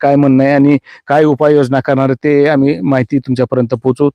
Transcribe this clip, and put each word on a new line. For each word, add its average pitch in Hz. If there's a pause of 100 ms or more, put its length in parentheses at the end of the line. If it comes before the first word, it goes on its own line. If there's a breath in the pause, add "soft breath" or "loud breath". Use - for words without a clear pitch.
काय 139
म्हणणं 135
आहे 143
आणि 143 (280 loud breath)
काय 151
उपाययोजना 143
करणार 135
आहे, 131
ते 143
आम्ही 147
माहिती 139
तुमच्यापर्यंत 127
पोहोचवू. 131